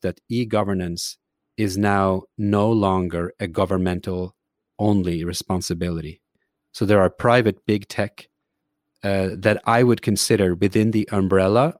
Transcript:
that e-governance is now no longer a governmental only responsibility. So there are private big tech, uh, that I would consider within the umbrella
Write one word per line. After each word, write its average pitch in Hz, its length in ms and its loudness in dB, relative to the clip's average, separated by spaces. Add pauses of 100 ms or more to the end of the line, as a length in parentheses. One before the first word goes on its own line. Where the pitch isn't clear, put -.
that 90 260 -6
e-governance 101 880 -4 (400)
is 98 200 -2
now 98 460 2 (140)
no 104 340 2
longer 92 680 0
a 104 80 -4
governmental 90 880 -4 (440)
only 92 440 0
responsibility. 85 1000 -6 (500)
So - 140 -6
there 101 160 4
are 92 80 4
private 120 560 0
big 107 220 -2
tech, - 420 -10 (760)
uh, 98 300 0
that 104 320 0
I 117 180 4
would 120 180 4
consider 98 540 2
within 104 360 2
the 107 200 -2
umbrella 98 680 2